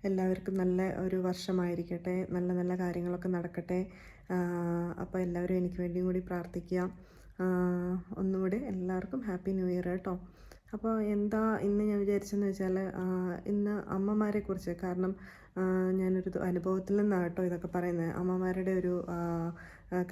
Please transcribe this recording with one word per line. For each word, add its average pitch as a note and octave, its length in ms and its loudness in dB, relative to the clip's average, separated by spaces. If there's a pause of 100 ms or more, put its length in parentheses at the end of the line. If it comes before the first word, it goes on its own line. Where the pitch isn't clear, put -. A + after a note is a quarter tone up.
എല്ലാവർക്കും F#3 500 2
നല്ല F#3 420 2
ഒരു F#3 200 0
വർഷമായിരിക്കട്ടെ, F3+ 1120 0
നല്ല F3+ 220 0
നല്ല F3+ 260 0
കാര്യങ്ങളൊക്കെ F3+ 500 -2
നടക്കട്ടെ. F3 580 -2 (440)
ആ, F3+ 60 0 (640)
അപ്പൊ F#3 180 -4
എല്ലാവരും F3+ 380 0
എനിക്ക് F3+ 240 0
വേണ്ടിയും F3+ 260 0
കൂടി F#3 120 2
പ്രാർത്ഥിക്കുക. F3+ 720 -2 (500)
ആ, F#3 60 2 (720)
ഒന്നുകൂടെ F#3+ 380 2
എല്ലാവർക്കും F#3+ 640 -2
ഹാപ്പി G3 300 -4
ന്യൂ F#3 180 0
ഇയർ F3+ 200 0
കേട്ടോ. F3+ 320 -2 (520)
അപ്പൊ A3 280 0
എന്താ G#3 580 2
ഇന്ന് G#3 260 2
ഞാൻ G#3 140 2
വിചാരിച്ചെന്ന് G3+ 480 2
വെച്ചാൽ, F#3+ 320 0
ആ, F#3 260 -2 (420)
ഇന്ന് G#3 440 0
അമ്മമാരെക്കുറിച്ച്, G3+ 800 0 (120)
കാരണം, F#3 340 0 (400)
ആ, F#3 340 2
ഞാനൊരു F#3 380 2
ഇത് F#3 100 -2
അനുഭവത്തിൽ F#3 580 0
നിന്നാണ് G3+ 260 4
കേട്ടോ F3 220 0
ഇതൊക്കെ F3 300 -2
പറയുന്നത്. F3 360 0
അമ്മമാരുടെ F#3 600 0
ഒരു, F3+ 380 0
ആ, F3 80 -4 (760)
ആ, F3+ 180 2